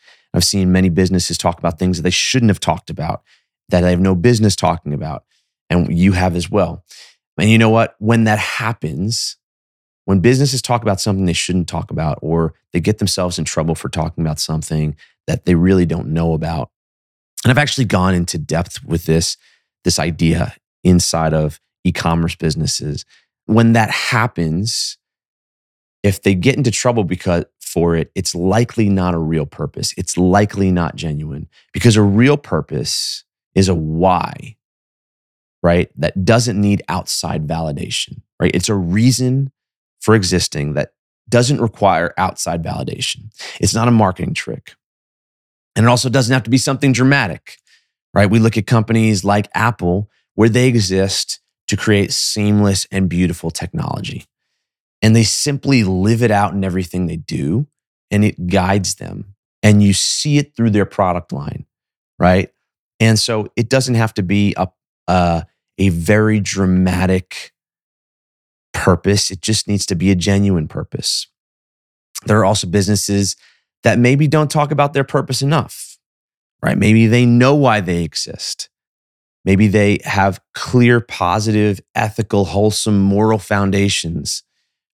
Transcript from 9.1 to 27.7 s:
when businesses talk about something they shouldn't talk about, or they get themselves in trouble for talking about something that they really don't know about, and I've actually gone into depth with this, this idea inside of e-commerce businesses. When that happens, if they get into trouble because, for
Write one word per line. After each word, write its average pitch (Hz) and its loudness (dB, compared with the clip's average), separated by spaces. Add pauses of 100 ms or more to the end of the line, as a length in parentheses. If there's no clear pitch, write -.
when 95 2
businesses 131 2
talk 120 -2
about 104 -2
something 98 0
they 87 0
shouldn't 90 -2
talk 85 -8
about, 80 -4
or 82 0 (180)
they 85 0
get 82 0
themselves 90 -2
in 80 -2
trouble 80 -2
for - -10
talking 82 -4
about 78 -4
something 78 -4 (300)
that - -4
they 90 4
really 92 4
don't 82 -4
know 82 -2
about, 80 -6 (760)
and - 2
I've 135 2
actually 139 -2
gone 92 0
into 87 -2
depth 78 -6
with 80 -4
this, 80 0 (460)
this - -2
idea 82 -2 (300)
inside 82 2
of 78 -2 (220)
e-commerce 85 -2
businesses. 76 -4 (420)
When 113 4
that 113 2
happens, 101 -4 (1080)
if 98 0
they 98 2
get 127 0
into 127 0
trouble 117 0
because, 87 -2 (140)
for 85 0